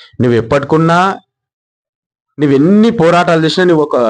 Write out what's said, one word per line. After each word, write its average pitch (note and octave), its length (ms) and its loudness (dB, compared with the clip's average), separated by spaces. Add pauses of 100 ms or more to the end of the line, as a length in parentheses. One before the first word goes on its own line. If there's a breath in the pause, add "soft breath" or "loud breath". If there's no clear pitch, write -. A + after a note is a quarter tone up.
(200 soft breath)
నువ్వు A#2 220 2
ఎప్పటికున్నా, D#3 560 0 (1400)
నువ్వు C#3+ 140 -2
ఎన్ని G3+ 360 2
పోరాటాలు E3+ 540 0
చేసినా, D#3+ 200 -2
నువ్వు E3 180 2
ఒక D3 140 -4 (120)